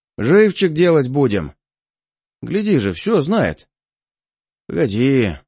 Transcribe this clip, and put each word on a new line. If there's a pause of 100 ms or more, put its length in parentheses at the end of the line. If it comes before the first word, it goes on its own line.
(180)
Живчик
делать
будем. (880)
Гляди
же,
всё
знает. (1000)
«Погоди, (100)